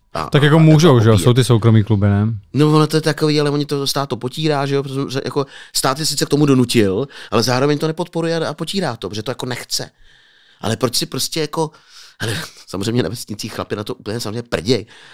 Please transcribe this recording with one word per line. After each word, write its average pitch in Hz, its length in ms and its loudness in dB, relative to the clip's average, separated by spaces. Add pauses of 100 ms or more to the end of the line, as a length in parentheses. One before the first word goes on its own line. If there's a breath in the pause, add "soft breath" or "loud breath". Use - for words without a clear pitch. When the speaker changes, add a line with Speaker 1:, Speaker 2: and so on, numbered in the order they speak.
(140)
Speaker 1:
A, 78 160 -6
Speaker 2:
Tak 143 140 4
jako 147 120 4
Speaker 1:
a, 165 40 6
a 160 40 6
Speaker 2:
můžou, 156 360 6
že 113 100 6
jo? 110 60 8
Speaker 1:
opíjet. - 80 2
Speaker 2:
Jsou 123 100 6
ty 123 100 4
soukromý 113 400 4
kluby, 101 240 2
ne? 101 200 2 (260)
Speaker 1:
No, 151 220 4
ono 156 120 4
to 156 100 -2
je 156 40 0
takový, 151 400 0
ale 147 80 0
oni 143 160 -2
to, 139 220 -4
stát 139 220 -4
to 117 80 -4
potírá, 143 480 -4
že 139 100 -2
jo? 139 80 -2
Protože 135 420 -6
jako 135 200 -4 (300 loud breath)
stát 139 240 -2
je 156 60 -4
sice 147 200 -4
k - 40 -6
tomu 147 160 2
donutil, 120 600 2 (240 loud breath)
ale 110 120 2
zároveň 135 340 0
to 156 100 -4
nepodporuje 165 580 -4
a, 113 40 -4
a 143 40 -6
potírá 165 420 -6
to, 95 140 -10
protože 104 140 -8
to 127 80 -6
jako 120 140 -10
nechce. - 460 -8 (680 soft breath)
Ale 107 160 -2
proč 117 180 -2
si - 100 -2
prostě - 360 -6
jako, 151 300 -6 (480 loud breath)
ale 113 180 -6 (300 loud breath)
samozřejmě 113 360 -4
na 80 60 -6
vesnicích 107 440 -10
chlapi - 220 -8
na 104 80 -6
to 120 120 -10
úplně 107 240 -10
samozřejmě 117 240 -8
prděj. 101 420 -2 (280 loud breath)